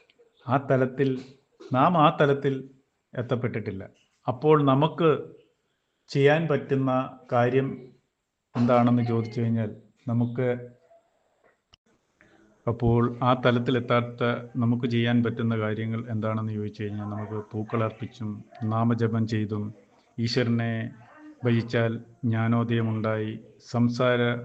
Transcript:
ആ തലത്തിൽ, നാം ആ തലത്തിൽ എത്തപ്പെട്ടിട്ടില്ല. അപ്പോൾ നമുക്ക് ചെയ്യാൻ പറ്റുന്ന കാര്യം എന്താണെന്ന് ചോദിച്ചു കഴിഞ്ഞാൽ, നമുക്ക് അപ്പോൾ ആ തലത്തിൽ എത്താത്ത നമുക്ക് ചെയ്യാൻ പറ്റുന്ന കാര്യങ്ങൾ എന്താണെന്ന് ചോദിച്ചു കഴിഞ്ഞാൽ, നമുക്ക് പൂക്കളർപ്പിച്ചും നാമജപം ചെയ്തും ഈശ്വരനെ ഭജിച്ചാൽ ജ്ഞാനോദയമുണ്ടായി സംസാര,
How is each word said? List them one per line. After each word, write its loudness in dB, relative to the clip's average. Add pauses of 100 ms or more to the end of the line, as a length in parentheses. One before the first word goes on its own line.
(460)
ആ 0
തലത്തിൽ, 0 (640)
നാം 4
ആ 6 (100)
തലത്തിൽ 2 (580)
എത്തപ്പെട്ടിട്ടില്ല. -6 (440)
അപ്പോൾ 4
നമുക്ക് 4 (1000)
ചെയ്യാൻ 4
പറ്റുന്ന 0 (400)
കാര്യം 2 (880)
എന്താണെന്ന് 4
ചോദിച്ചു -2
കഴിഞ്ഞാൽ, 0 (360)
നമുക്ക് -2 (2250)
അപ്പോൾ 2 (200)
ആ 2 (120)
തലത്തിൽ 2
എത്താത്ത -2 (320)
നമുക്ക് 0
ചെയ്യാൻ 2
പറ്റുന്ന -2
കാര്യങ്ങൾ -4
എന്താണെന്ന് -4
ചോദിച്ചു -6
കഴിഞ്ഞാൽ, -8
നമുക്ക് -8 (120)
പൂക്കളർപ്പിച്ചും -4 (420)
നാമജപം 2
ചെയ്തും -2 (540)
ഈശ്വരനെ 0 (680)
ഭജിച്ചാൽ 2 (320)
ജ്ഞാനോദയമുണ്ടായി 0 (380)
സംസാര, 2 (240)